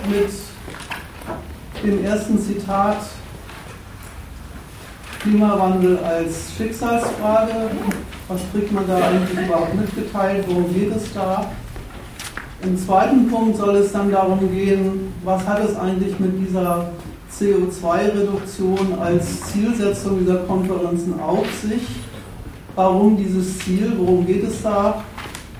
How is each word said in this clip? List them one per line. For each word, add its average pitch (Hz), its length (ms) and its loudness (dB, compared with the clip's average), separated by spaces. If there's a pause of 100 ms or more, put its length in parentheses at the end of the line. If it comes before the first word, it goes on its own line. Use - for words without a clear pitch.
mit - 1800 -6
dem 196 200 2
ersten 214 360 0
Zitat, 196 580 0 (2250)
"Klimawandel 190 800 4
als 165 580 -2
Schicksalsfrage". 220 960 0 (760)
Was 180 120 -4 (120)
kriegt 208 200 0
man 196 160 2
da 185 80 2
eigentlich 180 500 2
überhaupt 170 300 2
mitgeteilt? 196 720 0
Worum 180 260 2
geht 208 200 2
es - 200 -4
da? 190 340 -2 (1120)
Im 185 160 0
zweiten 214 520 6
Punkt 226 280 2
soll 202 200 4
es 196 160 4
dann 202 180 2
darum 190 420 4
gehen, 190 600 2 (120)
was 190 220 0
hat 208 180 2
es - 120 0
eigentlich 185 420 0
mit 185 220 2
dieser 175 500 0 (400)
C 202 240 2
O 180 160 2
zwei 180 360 2
Reduktion 196 920 0
als 175 440 0
Zielsetzung 202 760 0
dieser 180 200 4
Konferenzen 175 840 0
auf 170 260 0 (160)
sich? 226 240 -2 (880)
Warum 190 420 6
dieses 185 440 0
Ziel? 202 360 2
Worum 175 300 4
geht 208 160 2
es 220 180 -4
da? 208 440 0 (560)